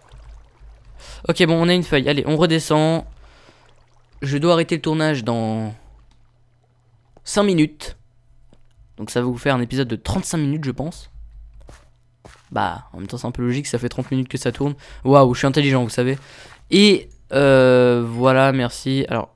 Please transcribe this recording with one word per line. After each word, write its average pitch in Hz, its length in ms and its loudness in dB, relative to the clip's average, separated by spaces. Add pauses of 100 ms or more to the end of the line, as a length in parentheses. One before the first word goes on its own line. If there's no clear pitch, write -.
(1300)
Ok, 170 180 0
bon, 165 160 2
on 170 60 2
a 175 60 2
une 180 80 2
feuille. 147 260 0
Allez, 143 180 0
on 156 100 0
redescend. 160 680 2 (1200)
Je 143 160 -4
dois 170 160 2
arrêter 165 220 0
le 143 60 -8
tournage 156 420 -2
dans 110 500 -4 (1500)
cinq 208 200 0
minutes. 165 520 0 (1000)
Donc 107 140 -12
ça 123 100 -2
va 123 60 -2
vous 123 100 -4
faire 139 180 -2
un 123 60 0
épisode 127 280 -4
de 120 80 -4
trente-cinq - 420 -6
minutes, 151 260 -2
je 131 60 -4
pense. 139 400 -10 (1400)
Bah, 92 420 -6
en 90 60 -16
même 98 100 -12
temps, 120 100 -10
c'est - 80 -10
un 120 60 -6
peu 127 100 -8
logique, 127 240 -2
ça 120 120 -4
fait 120 100 -4
trente - 220 -8
minutes 131 180 -2
que 131 100 -8
ça 123 140 -4
tourne. 143 220 -4 (300)
Waouh, 131 300 6
je - 40 -6
suis - 80 0
intelligent, 135 360 2
vous 113 80 -6
savez. 127 260 -2 (540)
Et, 196 400 4 (220)
euh, 127 760 4
voilà, 131 440 2
merci. 135 560 -4
Alors, - 280 -6